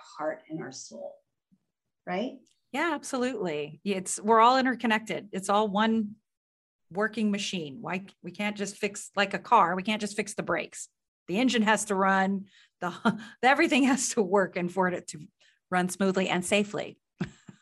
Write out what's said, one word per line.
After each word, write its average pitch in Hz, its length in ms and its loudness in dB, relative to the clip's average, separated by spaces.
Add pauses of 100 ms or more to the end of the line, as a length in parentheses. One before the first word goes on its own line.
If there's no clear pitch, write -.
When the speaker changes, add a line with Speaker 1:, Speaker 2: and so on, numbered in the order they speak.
(160)
Speaker 1:
heart, 156 320 -6
and 156 140 -8
our 135 100 -12
soul, - 440 -16 (920)
right? 202 320 -6 (340)
Speaker 2:
Yeah, 320 220 -2
absolutely. 185 880 -4
It's, 190 360 -4
we're 220 200 6
all 240 180 8
interconnected. 220 760 0
It's 190 160 -8
all 208 200 4
one 214 440 2 (800)
working 214 400 -2
machine. 175 500 -6
Why, 175 240 -8 (180)
we 180 80 -12
can't 208 260 -6
just 196 200 -8
fix, - 400 -8
like 196 180 0
a 190 40 -2
car, 190 380 4
we 185 60 -4
can't 214 180 -2
just 208 160 -6
fix 202 180 -4
the - 80 -6
brakes. - 460 -4 (400)
The 180 100 -2
engine 240 240 2
has 208 240 4
to 208 80 -2
run, 190 520 2 (340)
the, 175 120 -6 (400)
<laughs> - 100 -10
everything 277 420 4
has 262 260 2
to 226 120 0
work 180 340 2
and 175 160 -4
for 180 160 2
it 180 200 -6
to 160 100 -14 (520)
run 180 180 2
smoothly 190 400 0
and 180 160 0
safely. - 540 -2 (640)